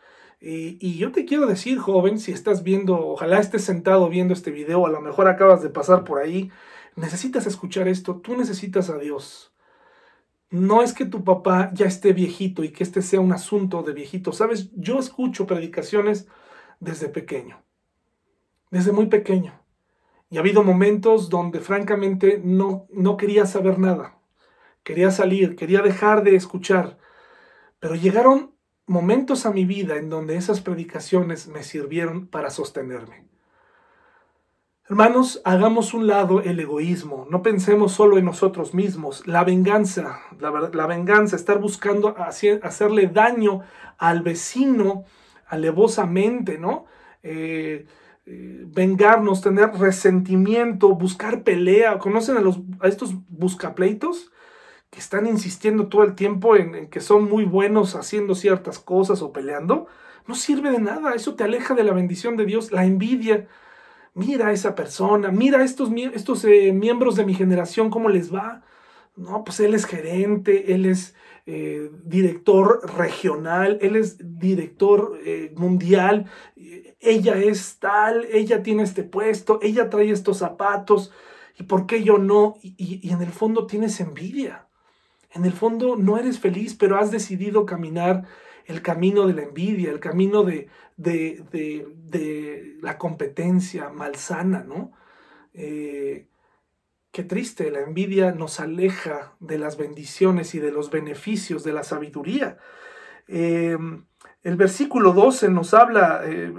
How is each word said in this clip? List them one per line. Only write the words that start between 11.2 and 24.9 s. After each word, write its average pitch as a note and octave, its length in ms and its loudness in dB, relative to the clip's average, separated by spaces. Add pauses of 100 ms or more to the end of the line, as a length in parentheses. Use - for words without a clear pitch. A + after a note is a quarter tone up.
papá F#3 500 0
ya G#3 100 0
esté F#3+ 300 2
viejito F3+ 500 -4
y D#3 60 -8
que - 120 -10
este F#3 200 -4
sea F#3+ 180 0
un F#3 120 2
asunto F#3+ 500 -4
de D3+ 100 -6
viejito. D3+ 400 -10
¿Sabes? G#3+ 420 -4
Yo A3 240 -4
escucho B3+ 480 -6
predicaciones F#3+ 800 -4 (540)
desde D#3+ 280 -10
pequeño, B2+ 540 -12 (1080)
desde F3+ 220 2
muy G#3+ 140 2
pequeño. G3+ 540 0 (720)
Y E3 80 -6
ha - 20 -2
habido G3+ 240 2
momentos G3+ 640 4
donde E3+ 320 -4
francamente G3 840 0
no, F#3+ 480 0
no F#3 280 0
quería G3+ 260 2
saber F#3+ 340 0
nada. F#3 400 -2 (640)
Quería F3+ 280 2